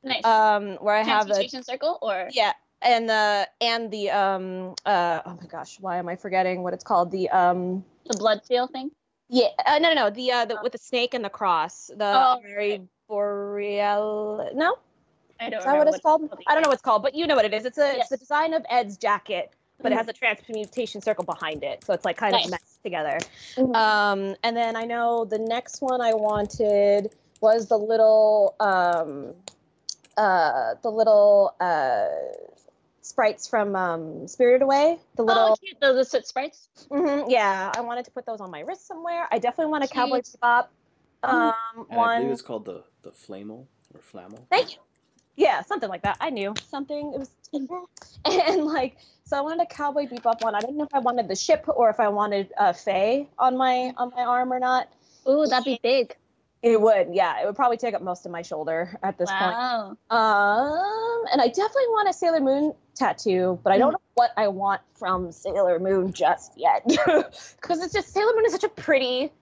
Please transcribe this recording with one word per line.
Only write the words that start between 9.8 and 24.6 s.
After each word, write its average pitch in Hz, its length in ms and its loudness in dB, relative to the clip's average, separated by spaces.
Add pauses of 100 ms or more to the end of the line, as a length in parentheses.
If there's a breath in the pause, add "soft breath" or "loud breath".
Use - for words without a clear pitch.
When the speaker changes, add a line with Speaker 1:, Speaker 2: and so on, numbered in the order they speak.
Speaker 2:
no, 330 120 4
no, 277 140 2
no, 208 40 2
the, 247 220 -2
uh, 240 140 2
the, 214 120 -6
Speaker 1:
Oh. 214 40 -10
Speaker 2:
with 240 100 -4
the 233 60 -14
snake 247 340 -4
and 247 100 -6
the 202 60 -6
cross, 175 600 -2
the 208 160 -6 (120)
Speaker 1:
Oh, 254 260 4
Speaker 2:
Mary 202 280 -4
Speaker 1:
right. 202 120 -6 (280)
Speaker 2:
Boreal-, 202 1400 -4
no? 330 220 0 (640)
Speaker 1:
I - 100 -8
don't - 100 -6
Speaker 2:
Is - 60 -10
that 269 60 2
what 302 80 4
Speaker 1:
remember 302 160 4
Speaker 2:
it's 269 60 -10
called? 320 200 4
Speaker 1:
what 294 80 -10
it's 202 60 -14
called - 100 -20
Speaker 2:
I 254 80 4
don't 311 80 4
know 311 40 4
Speaker 1:
either. - 20 4
Speaker 2:
what 269 60 4
it's - 80 -6
called, 214 200 2
but 262 120 -2
you 330 120 -2
know 294 100 2
what 220 80 4
it 208 80 0
is. 220 140 -4
It's 247 120 -8
a, 277 200 2
it's 240 100 -2
the 269 60 -4
Speaker 1:
Yes. 254 60 -10
Speaker 2:
design 302 340 -2
of 320 160 -2
Ed's 220 260 0
jacket, 202 540 -4 (300)
but 247 120 -2
it - 20 2
Speaker 1:
Mm-hmm. 233 40 0
Speaker 2:
has 226 100 -4
a 220 60 -12
transmutation 220 880 -6
circle 208 220 -2
behind 156 380 -8
it, 135 220 -8
so 202 80 -2
it's, 175 140 -4
like, 175 100 -2
kind 220 160 -2
Speaker 1:
Nice. 226 140 0
Speaker 2:
of 180 60 -8
meshed - 300 -14
together. 160 360 -4 (380 loud breath)
Speaker 1:
Mm-hmm. 254 180 0
Speaker 2:
Um, 208 680 2
and 233 140 -2
then 226 200 -2